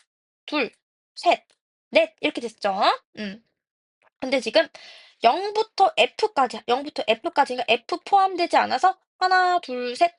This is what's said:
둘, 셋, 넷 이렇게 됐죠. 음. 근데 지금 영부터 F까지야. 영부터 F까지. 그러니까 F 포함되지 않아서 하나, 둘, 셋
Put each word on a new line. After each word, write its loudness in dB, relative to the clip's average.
둘, -4
셋, 0
넷 0
이렇게 -4
됐죠. -6
음. -12
근데 -2
지금 0
영부터 2
F까지야. 0
영부터 -4
F까지. 0
그러니까 -2
F -6
포함되지 0
않아서 0
하나, 2
둘, -8
셋 0